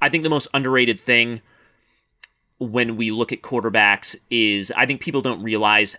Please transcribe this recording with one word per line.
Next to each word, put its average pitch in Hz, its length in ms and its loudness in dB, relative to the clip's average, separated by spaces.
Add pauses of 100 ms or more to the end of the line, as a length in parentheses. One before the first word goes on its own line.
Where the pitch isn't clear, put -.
I 143 80 2
think 160 140 -2
the 156 80 0
most 147 240 -2
underrated 127 440 0
thing 117 440 0 (1120)
when 117 400 -2
we 110 140 -2
look 110 220 -2
at 120 100 -8
quarterbacks 104 760 2 (140)
is 104 440 0
I 127 120 0
think 135 160 -4
people 135 180 -4
don't 117 220 -4
realize 107 560 2